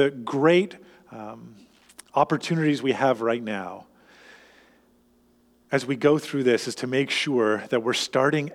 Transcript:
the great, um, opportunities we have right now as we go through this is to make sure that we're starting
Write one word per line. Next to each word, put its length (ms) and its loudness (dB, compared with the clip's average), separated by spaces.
the 80 2
great, 640 2
um, 420 -16
opportunities 680 0
we 100 0
have 300 0
right 200 -2
now 440 -8
as 140 -2
we 100 -2
go 220 4
through 240 -4
this 260 2
is 60 -8
to 120 -8
make 240 -2
sure 600 0
that 120 0
we're 120 0
starting 600 0